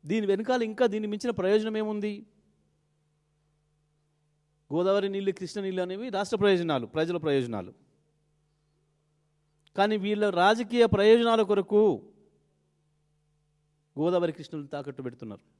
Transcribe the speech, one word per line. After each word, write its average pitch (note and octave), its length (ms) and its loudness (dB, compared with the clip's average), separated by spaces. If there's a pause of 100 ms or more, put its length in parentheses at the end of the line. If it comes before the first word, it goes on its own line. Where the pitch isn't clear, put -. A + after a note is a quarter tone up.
దీని G#3 200 -2
వెనకాల A3 360 0
ఇంకా A3 240 0
దీన్ని G#3+ 220 -2
మించిన G#3+ 220 -6
ప్రయోజనం G#3+ 460 0
ఏముంది? G#3+ 500 -6 (2500)
గోదావరి F#3+ 340 2
నీళ్ళు, G3 220 -2
కృష్ణ F#3 300 -8
నీళ్ళు F#3 220 -4
అనేవి F#3+ 260 -8
రాష్ట్ర G3+ 280 -4
ప్రయోజనాలు, E3+ 500 2
ప్రజల E3 300 -2
ప్రయోజనాలు. B2+ 580 -2 (2000)
కానీ G#3 200 2
వీళ్ళ G#3 340 0
రాజకీయ A3+ 560 2
ప్రయోజనాల A3+ 560 6
కొరకు G3+ 680 2 (1900)
గోదావరి, E3+ 340 0
కృష్ణను D3 340 -12
తాకట్టు C#3 360 -12
పెడుతున్నారు. A#2+ 380 -12 (200)